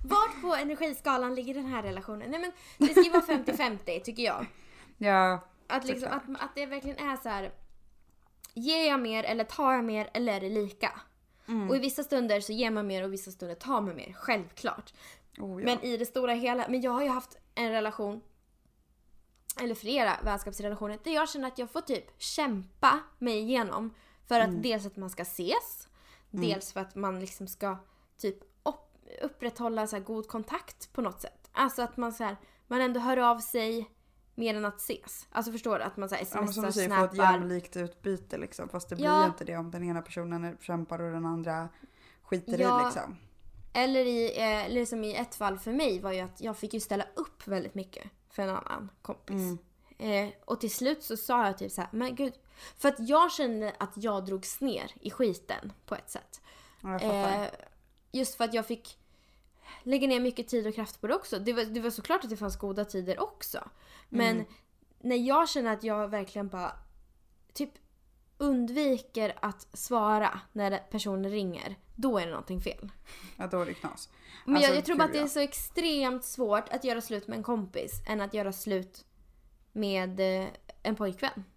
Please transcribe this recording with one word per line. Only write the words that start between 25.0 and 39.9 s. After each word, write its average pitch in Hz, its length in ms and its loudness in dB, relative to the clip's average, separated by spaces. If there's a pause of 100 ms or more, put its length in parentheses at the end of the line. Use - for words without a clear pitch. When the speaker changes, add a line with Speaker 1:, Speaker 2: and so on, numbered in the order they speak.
Speaker 1:
ska 180 120 -8
ses, 185 640 -2 (460)
Speaker 2:
Mm. 208 160 0
Speaker 1:
dels 196 240 -2
för 196 80 -4
att 190 140 -8
man 190 260 -4
liksom 190 280 -10
ska 196 280 -4 (420)
typ 196 180 -2 (260)
upp-, - 440 -6 (160)
upprätthålla 233 640 -2
så 214 100 -6
här 190 60 -6
god 220 260 -6
kontakt - 640 -8
på 254 100 -2
något 190 180 -4
sätt. - 320 -14
Alltså 262 300 2
att 240 140 -4
man 233 160 -2
så 226 120 -6
här, 202 120 -4 (300)
man 247 140 0
ändå 247 200 4
hör 254 160 4
av 240 220 6
sig 226 520 -2 (440)
mer 226 200 0
än 214 100 -2
att 208 160 -4
ses. - 500 -8
Alltså 226 220 -2
förstår 226 260 0
du? - 60 -2
Att - 120 -6
man 196 120 -6
så 196 60 -4
här 185 180 -4
Speaker 2:
Ja, 208 80 -2
men 208 120 0
som 214 120 -2
du 202 80 0
Speaker 1:
smsar, 208 100 2
Speaker 2:
säger, 208 160 2
få 190 60 8
ett 185 100 0
Speaker 1:
snappar. 190 180 10
Speaker 2:
jämlikt 180 440 -2
utbyte 180 640 -4
liksom. - 300 -8
Fast 180 200 -8
det 175 100 -6
Speaker 1:
Ja. 294 140 4
Speaker 2:
blir 302 100 8
ju 311 40 8
inte 277 180 -2
det 165 120 -6
om 165 140 -6
den 175 140 -6
ena 170 180 -2